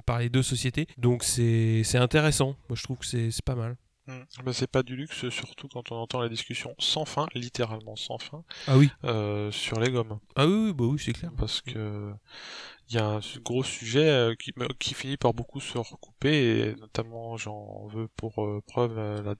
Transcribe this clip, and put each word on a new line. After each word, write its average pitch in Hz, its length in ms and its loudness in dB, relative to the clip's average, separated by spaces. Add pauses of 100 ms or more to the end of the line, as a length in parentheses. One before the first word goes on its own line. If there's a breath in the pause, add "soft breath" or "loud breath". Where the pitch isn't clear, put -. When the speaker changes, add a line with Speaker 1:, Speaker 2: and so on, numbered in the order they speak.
Speaker 1:
par 117 120 2
les 120 120 0
deux 131 120 6
sociétés. 127 440 0 (100)
Donc 120 280 4
c'est, 113 600 4
c'est 123 140 2
intéressant. 139 580 4 (140)
Moi, 123 60 -4
je - 80 -6
trouve 127 120 -6
que - 100 -10
c'est, 113 240 0
c'est - 140 -4
pas 135 100 -2
mal. 120 220 -4 (320)
Speaker 2:
Hmm. 127 140 -12 (240)
Mais 127 80 0
c'est 131 120 0
pas 131 160 2
du 127 140 -10
luxe, 131 320 -6
surtout - 400 -8
quand 123 240 -12
on 117 40 -6
entend 117 260 -2
la 117 80 0
discussion 117 480 -8
sans - 260 0
fin, 147 300 -2
littéralement 110 600 -4
sans - 220 -8
fin, 151 260 -12 (240 loud breath)
Speaker 1:
Ah 135 120 8
oui. 143 100 10 (160)
Speaker 2:
euh, 104 460 0
sur - 280 -4
les 120 120 4
gommes. 113 280 -2 (160)
Speaker 1:
Ah 139 120 4
oui, 180 80 4 (140)
oui, 202 40 0
bah 135 140 0
oui, 143 120 2
c'est - 140 -2
clair. 170 240 -10
Speaker 2:
Parce - 240 -2
que 104 500 -6 (800 loud breath)
il 113 60 -4
y 117 40 2
a 107 80 4
un 107 140 0
su-, 117 200 -12
gros 120 220 0
sujet, 131 460 2
euh, 120 260 4
qui, - 200 -12 (240)
qui - 160 -4
finit 135 240 -6
par 117 160 4
beaucoup 120 260 -10
se - 160 -8
recouper, 117 960 2
et 107 60 -4
notamment 113 600 -6
j'en 104 520 -10
veux 110 280 -6
pour, 110 260 -4
euh, 104 240 -2
preuve, 117 300 0
euh, 104 260 -4
la 104 180 -4